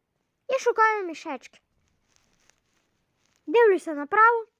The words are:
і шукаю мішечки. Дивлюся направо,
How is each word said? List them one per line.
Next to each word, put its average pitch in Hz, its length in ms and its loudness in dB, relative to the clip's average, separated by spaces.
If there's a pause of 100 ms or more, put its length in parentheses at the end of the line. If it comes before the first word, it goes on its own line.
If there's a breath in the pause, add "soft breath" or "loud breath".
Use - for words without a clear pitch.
(480)
і 523 120 -4
шукаю 440 460 -2
мішечки. 311 540 -14 (1900)
Дивлюся 370 480 2
направо, 427 540 0 (120)